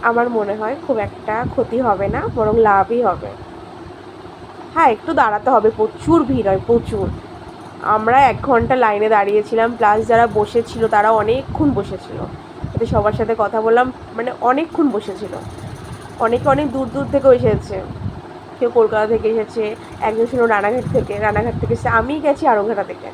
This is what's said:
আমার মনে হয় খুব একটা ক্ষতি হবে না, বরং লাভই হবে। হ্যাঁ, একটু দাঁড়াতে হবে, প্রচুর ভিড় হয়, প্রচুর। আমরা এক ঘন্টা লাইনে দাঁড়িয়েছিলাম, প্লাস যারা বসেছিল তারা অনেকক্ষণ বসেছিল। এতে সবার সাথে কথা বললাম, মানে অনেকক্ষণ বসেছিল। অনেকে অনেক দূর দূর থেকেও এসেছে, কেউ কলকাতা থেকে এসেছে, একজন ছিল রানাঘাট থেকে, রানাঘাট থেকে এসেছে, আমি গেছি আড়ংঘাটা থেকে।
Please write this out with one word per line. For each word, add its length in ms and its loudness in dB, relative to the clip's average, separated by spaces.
আমার 180 2
মনে 220 -2
হয় 160 -4
খুব 120 -2
একটা 280 -8
ক্ষতি 240 -2
হবে 280 0
না, 60 -4
বরং 180 2
লাভই 400 2
হবে। 220 -4
হ্যাঁ, 220 4
একটু 160 -8
দাঁড়াতে 340 2
হবে, 140 4
প্রচুর 400 2
ভিড় 200 0
হয়, 200 2
প্রচুর। 360 0
আমরা 220 2
এক 60 -4
ঘন্টা 260 4
লাইনে 300 2
দাঁড়িয়েছিলাম, 540 2
প্লাস 200 4
যারা 140 6
বসেছিল 420 -2
তারা 140 4
অনেকক্ষণ 480 0
বসেছিল। 400 -10
এতে 200 -2
সবার 260 6
সাথে 140 0
কথা 220 0
বললাম, 220 4
মানে 120 -4
অনেকক্ষণ 460 2
বসেছিল। 380 -6
অনেকে 280 0
অনেক 220 0
দূর 180 -2
দূর 200 -4
থেকেও 260 6
এসেছে, 380 0
কেউ 100 2
কলকাতা 340 4
থেকে 200 0
এসেছে, 300 -4
একজন 240 0
ছিল 100 0
রানাঘাট 320 0
থেকে, 180 0
রানাঘাট 360 0
থেকে 120 0
এসেছে, 160 -2
আমি 140 -2
গেছি 260 2
আড়ংঘাটা 320 0
থেকে। 300 -12